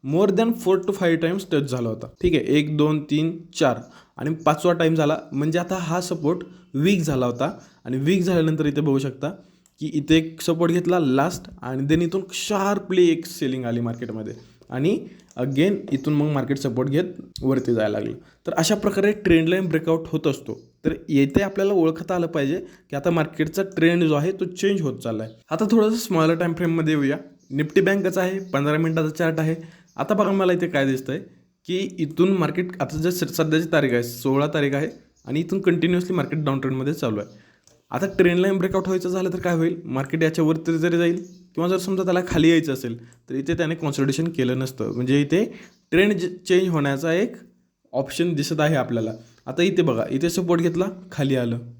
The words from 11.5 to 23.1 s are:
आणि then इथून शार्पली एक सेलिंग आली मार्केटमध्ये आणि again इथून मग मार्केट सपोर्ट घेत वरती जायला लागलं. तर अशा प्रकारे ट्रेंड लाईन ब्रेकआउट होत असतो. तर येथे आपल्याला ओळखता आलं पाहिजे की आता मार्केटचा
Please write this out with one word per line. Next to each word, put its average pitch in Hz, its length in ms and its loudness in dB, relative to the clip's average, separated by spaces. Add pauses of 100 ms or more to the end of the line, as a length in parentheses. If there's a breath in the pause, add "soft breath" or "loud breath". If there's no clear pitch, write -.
आणि 131 220 -6
then 160 180 2
इथून 175 200 -2 (120)
शार्पली 196 760 2
एक 165 140 -2
सेलिंग 131 400 -4
आली 117 140 -2
मार्केटमध्ये 113 540 -6 (360 loud breath)
आणि 151 380 -2 (320 loud breath)
again 139 360 2 (160)
इथून 147 220 0
मग 151 180 2
मार्केट 135 260 -2
सपोर्ट 131 320 -2
घेत 151 140 0 (380)
वरती 127 320 0
जायला 107 260 0
लागलं. 110 140 -6 (340 loud breath)
तर 175 60 -6
अशा 165 220 2
प्रकारे 202 360 0
ट्रेंड 165 380 2
लाईन 190 160 0
ब्रेकआउट 165 420 -2
होत 156 200 -2
असतो. - 320 -4 (260)
तर 156 80 2 (160)
येथे 139 320 4
आपल्याला 196 320 0
ओळखता 170 420 0
आलं 170 120 0
पाहिजे 160 320 -2 (300 loud breath)
की 147 60 -8
आता 143 140 0
मार्केटचा 160 540 -2